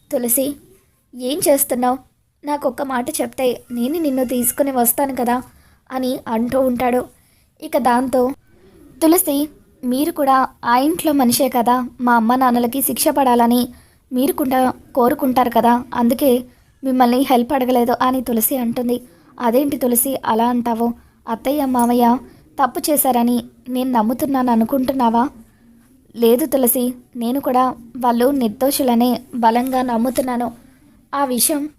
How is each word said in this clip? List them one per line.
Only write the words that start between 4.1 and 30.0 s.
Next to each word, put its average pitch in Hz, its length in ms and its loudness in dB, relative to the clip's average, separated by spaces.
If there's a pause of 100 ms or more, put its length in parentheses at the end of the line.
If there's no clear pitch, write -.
తీసుకుని 247 460 -2
వస్తాను 262 460 0
కదా" 247 260 -2 (480)
అని 262 280 -4 (100)
అంటూ 240 320 -2
ఉంటాడు. 247 440 0 (580)
ఇక 311 160 -4
దాంతో 247 440 2 (800)
తులసి, 320 340 2 (480)
"మీరు 269 280 -2
కూడా 269 360 2 (160)
ఆ 240 120 2
ఇంట్లో 311 360 0
మనిషే 262 360 2
కదా, 247 400 0 (120)
మా 247 140 2
అమ్మ 233 200 2
నాన్నలకి 247 480 0
శిక్ష 262 260 -2
పడాలని 247 600 2 (440)
మీరు 269 200 0
కూడా 262 400 0 (220)
కోరుకుంటారు 254 560 2
కదా, 233 340 2 (100)
అందుకే 240 500 2 (380)
మిమ్మల్ని 254 380 2 (100)
హెల్ప్ 240 220 2
అడగలేదు" 247 500 2
అని 254 200 0
తులసి 233 340 -2
అంటుంది. 240 400 -2 (440)
"అదేంటి 269 360 0
తులసి 240 480 0
అలా 226 240 0
అంటావు? 233 440 -2 (360)
అత్తయ్య 269 360 -2
మామయ్య 240 540 2 (440)
తప్పు 262 180 0 (100)
చేశారని 240 540 2 (240)
నేను 254 220 -4
నమ్ముతున్నాను 254 600 0
అనుకుంటున్నావా?" 240 760 0 (880)
"లేదు 233 300 2
తులసి, 254 480 0 (220)
నేను 247 240 -4
కూడా 254 340 0 (220)
వాళ్ళు 247 340 2
నిర్దోషులనే 247 920 0 (120)
బలంగా 247 480 0
నమ్ముతున్నాను. 240 640 -2 (640)